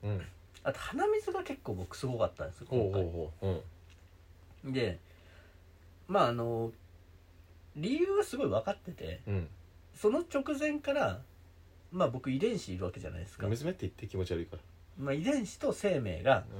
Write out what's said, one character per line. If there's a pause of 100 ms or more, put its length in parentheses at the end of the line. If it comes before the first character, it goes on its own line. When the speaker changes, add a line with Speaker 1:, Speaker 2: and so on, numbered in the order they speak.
Speaker 1:
う
ん。 (400)
Speaker 2:
あ
と
鼻
水
が
結
構
僕
す
ご
か
っ
た
ん
で
す
よ、
Speaker 1:
ほ
う
ほ
う
ほ (100)
う。
Speaker 2:
今
回。 (1000)
Speaker 1:
う
ん。
Speaker 2:
で、 (1120)
ま
あ、
あ
の、 (1040)
理
由
は
す
ご
い
分
か
っ
て
て、
Speaker 1:
う
ん。 (480)
Speaker 2:
そ
の
直 (160)
前
か
ら、 (720)
ま
あ、
僕
遺
伝
子
い
る
わ
け
じ
ゃ
な
い
で
す
か。
Speaker 1:
娘
っ
て
言
っ
て、
気
持
ち
悪
い
か
ら。 (360)
Speaker 2:
ま
あ、
遺
伝
子
と
生
命
が、 (160)